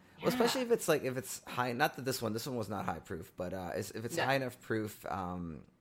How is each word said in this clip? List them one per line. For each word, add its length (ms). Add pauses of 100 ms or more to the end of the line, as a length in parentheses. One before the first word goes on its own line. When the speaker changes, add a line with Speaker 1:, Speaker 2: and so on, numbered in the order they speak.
(220)
Speaker 1:
Well, 60
especially 340
Speaker 2:
Yeah. 60
Speaker 1:
if 40
it's, 160
like, 160
if 120
it's 300
high, 260
not 240
that 80
this 180
one, 100
this 140
one 100
was 120
not 160
high 160
proof, 360
but, 160
uh, 220
it's, 180
if 120
it's 120
Speaker 2:
No. 80
Speaker 1:
high 100
enough 260
proof, 500
um, 520 (180)